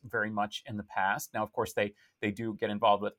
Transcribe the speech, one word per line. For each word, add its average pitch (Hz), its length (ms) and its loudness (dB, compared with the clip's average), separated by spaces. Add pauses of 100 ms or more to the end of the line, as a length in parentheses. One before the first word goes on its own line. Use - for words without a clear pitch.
very 110 260 -2
much 104 360 -4
in 107 100 -6
the 98 80 -6
past. 101 500 0
Now, 110 80 0
of 104 100 -6
course, 107 200 -2
they, 104 220 0 (260)
they 107 100 0
do 110 300 -4
get 110 100 0
involved 104 320 4
with 104 160 -4